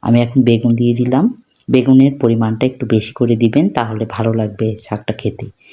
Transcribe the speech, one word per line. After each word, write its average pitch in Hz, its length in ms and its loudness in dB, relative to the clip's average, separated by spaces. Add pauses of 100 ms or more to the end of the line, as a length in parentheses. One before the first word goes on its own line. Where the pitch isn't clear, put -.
আমি 117 160 4
এখন 120 220 0
বেগুন 117 340 2
দিয়ে 120 200 0
দিলাম। 127 300 0 (440)
বেগুনের 131 500 4
পরিমাণটা 113 460 0
একটু 127 200 -4
বেশি 110 280 -2
করে 120 220 0
দিবেন, 117 340 0
তাহলে 110 400 -4
ভালো 113 240 -2
লাগবে 110 340 -2 (100)
শাকটা - 360 -10
খেতে, - 320 -8 (260)